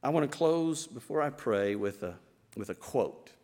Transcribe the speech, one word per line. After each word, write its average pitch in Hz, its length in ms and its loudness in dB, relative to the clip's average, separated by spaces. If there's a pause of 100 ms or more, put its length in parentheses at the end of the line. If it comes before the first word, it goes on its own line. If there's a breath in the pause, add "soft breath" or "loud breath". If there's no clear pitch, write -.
I 131 100 0
want 151 200 2
to - 60 -10
close 165 500 2
before - 340 -4
I 147 100 2
pray 101 440 2
with 101 300 -4
a, 90 100 -6 (420)
with 104 140 -8
a 92 40 -4
quote - 580 -2 (120)